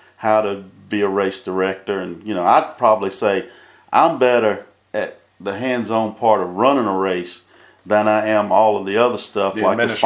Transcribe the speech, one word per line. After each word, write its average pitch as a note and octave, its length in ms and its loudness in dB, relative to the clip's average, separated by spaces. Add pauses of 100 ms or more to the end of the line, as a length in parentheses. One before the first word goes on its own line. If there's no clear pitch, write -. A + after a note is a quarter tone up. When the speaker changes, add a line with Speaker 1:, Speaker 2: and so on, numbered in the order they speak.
(160)
Speaker 1:
how A2 240 2
to G2+ 240 -4 (240)
be G#2 140 -2
a G2+ 60 2
race F#2+ 300 -2
director. F#2+ 600 -4
And, F2 260 -12
you G#2+ 80 -4
know, F2 120 -4
I'd D3+ 320 2
probably G#2+ 320 2
say G2 360 -2 (460)
I'm D#3 260 2
better A2+ 460 2 (300)
at G#2 240 -8 (200)
the G2 160 -8
hands-on A2+ 600 -2
part A2 260 2
of F2+ 140 -6
running B2 320 2
a G2 100 -2
race F#2 460 -4 (420)
than G#2+ 240 2
I G#2+ 200 2
am G#2 220 0
all G#2 280 4
of F#2+ 80 -8
the G2 100 0
other A2+ 220 2
stuff, G2 360 -2
Speaker 2:
The G#2+ 60 -6
Speaker 1:
like G2 160 2
the A#2 60 0
Speaker 2:
administrative A2+ 240 -2